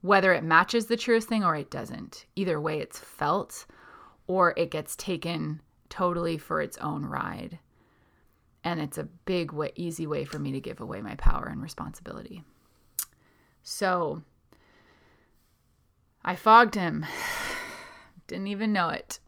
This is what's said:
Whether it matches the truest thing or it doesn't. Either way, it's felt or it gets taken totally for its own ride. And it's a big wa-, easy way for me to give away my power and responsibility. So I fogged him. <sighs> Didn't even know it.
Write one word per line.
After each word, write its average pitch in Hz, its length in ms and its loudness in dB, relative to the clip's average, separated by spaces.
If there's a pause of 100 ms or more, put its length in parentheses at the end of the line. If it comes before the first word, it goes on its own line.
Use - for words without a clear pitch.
Whether 190 320 6
it 156 100 2
matches 180 420 4
the 226 120 0
truest 226 300 2
thing 220 160 0
or 165 120 2
it - 160 -8
doesn't. - 640 -10
Either 180 260 0
way, 156 180 -2
it's - 200 -10
felt - 640 -2 (600)
or 180 300 4
it 170 120 0
gets 156 260 -6
taken 160 640 -6 (300)
totally 170 480 -2
for 156 240 -2
its - 160 -6
own 143 260 -4
ride. 131 540 -6 (1040)
And 170 160 -2
it's 147 200 -6
a 151 100 -6 (160)
big 170 260 -2
wa-, 151 240 -2
easy 165 300 -6
way 147 180 -4
for 143 140 -8
me 143 140 -4
to 135 80 -4
give - 220 -10
away - 200 -8
my 107 140 -10
power - 300 4
and - 180 -8
responsibility. - 800 -12 (1200)
So 170 580 -2 (2000)
I 180 100 -2
fogged 220 400 10
him. 175 300 -2 (600)
<sighs> - 600 -18
Didn't 196 200 -8
even 208 260 -2
know 175 160 2
it. - 380 -8